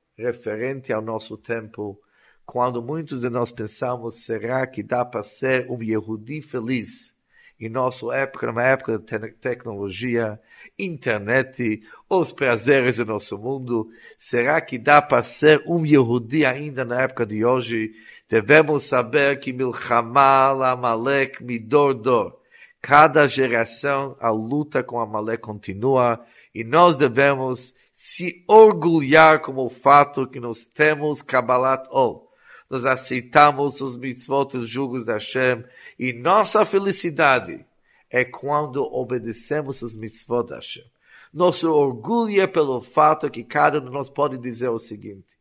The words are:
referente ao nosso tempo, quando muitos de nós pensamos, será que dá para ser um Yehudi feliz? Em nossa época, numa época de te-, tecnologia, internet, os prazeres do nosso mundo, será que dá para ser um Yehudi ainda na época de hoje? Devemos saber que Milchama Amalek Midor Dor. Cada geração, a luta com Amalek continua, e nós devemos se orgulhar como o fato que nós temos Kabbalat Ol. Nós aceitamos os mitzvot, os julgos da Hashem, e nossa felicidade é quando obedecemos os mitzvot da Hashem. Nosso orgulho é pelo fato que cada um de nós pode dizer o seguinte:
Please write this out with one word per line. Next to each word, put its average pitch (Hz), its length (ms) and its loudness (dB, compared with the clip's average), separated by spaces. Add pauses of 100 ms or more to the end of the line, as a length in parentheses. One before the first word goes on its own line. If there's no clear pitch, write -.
(160)
referente 120 800 -8
ao 107 80 -4
nosso 110 360 -8
tempo, 107 640 -10 (460)
quando 123 380 -4
muitos 147 380 -10
de 123 100 -4
nós 120 200 -4
pensamos, 117 720 -8
será 120 440 -4
que 107 160 -10
dá 123 200 -2
para 117 200 -8
ser 131 440 -4
um 127 140 -8
Yehudi 110 600 -6
feliz? 120 720 -8 (460)
Em 113 80 -10
nossa 127 460 -4
época, 135 320 -6
numa 120 160 -4
época 131 340 0
de 104 80 -10
te-, 113 280 -10
tecnologia, 110 1040 -6 (380)
internet, 123 1080 -4 (260)
os 180 220 0
prazeres 123 680 2
do 120 80 -2
nosso 104 320 -6
mundo, 120 520 -6 (280)
será 131 420 0
que 131 200 -10
dá 147 200 6
para 139 220 2
ser 147 460 4
um 165 180 -2
Yehudi 127 580 2
ainda 135 400 -4
na 123 180 -4
época 131 220 -2
de 107 220 -2
hoje? 113 480 -2 (340)
Devemos 143 560 4
saber 135 560 0
que 131 140 -8
Milchama 131 1200 2
Amalek 123 720 -2
Midor 123 500 2
Dor. 113 480 -2 (400)
Cada 147 460 6
geração, 131 920 -2
a 117 120 0
luta 131 500 -2
com 120 180 -6
Amalek 110 440 -6
continua, 117 800 -2 (300)
e 113 80 -8
nós 160 320 6
devemos 131 800 0 (180)
se - 540 -10
orgulhar 160 920 8
como 131 240 -6
o 120 60 -4
fato 139 560 4
que 131 140 -14
nós 117 260 -10
temos 151 560 0
Kabbalat 131 720 0
Ol. - 400 0 (400)
Nós 127 140 -4
aceitamos 135 960 2
os 127 160 -8
mitzvot, 135 580 -4
os 117 140 -6
julgos 123 340 -6
da 110 100 -4
Hashem, 123 520 -2 (340)
e 123 140 -4
nossa 190 500 2
felicidade 156 1000 0 (440)
é 123 140 2
quando 139 580 -4
obedecemos 127 1000 -6
os 117 120 -12
mitzvot 117 540 -6
da - 80 -14
Hashem. - 300 -16 (480)
Nosso 170 360 0
orgulho 156 720 2
é 190 60 4
pelo 147 320 0
fato 151 500 2
que 123 140 -12
cada 147 360 0
um 135 60 -12
de 127 60 -16
nós 135 180 -8
pode 143 280 -4
dizer 120 320 -6
o 113 100 -4
seguinte: 104 480 -16 (140)